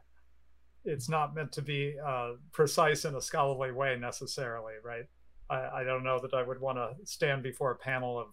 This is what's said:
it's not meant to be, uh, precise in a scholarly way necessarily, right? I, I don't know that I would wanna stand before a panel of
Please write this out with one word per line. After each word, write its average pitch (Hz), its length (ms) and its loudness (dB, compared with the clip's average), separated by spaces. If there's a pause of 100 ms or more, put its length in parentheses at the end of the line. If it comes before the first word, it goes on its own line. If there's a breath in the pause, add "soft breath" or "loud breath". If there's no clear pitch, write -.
(840)
it's 139 240 -2
not 151 260 2
meant 156 180 -4
to 147 100 -4
be, 143 320 0 (120)
uh, 123 260 0 (200)
precise 151 540 6
in 143 80 -2
a 123 80 -4
scholarly 135 500 2
way 131 260 2
necessarily, 117 760 -4 (100)
right? 117 200 -8 (440)
I, 135 320 -2
I 127 40 0
don't 127 200 0
know 131 140 2
that 127 160 -2
I 131 80 4
would 127 180 -2
wanna 123 300 0 (140)
stand 135 380 2
before 131 280 0
a 117 60 -2
panel 127 440 -2
of 110 120 -6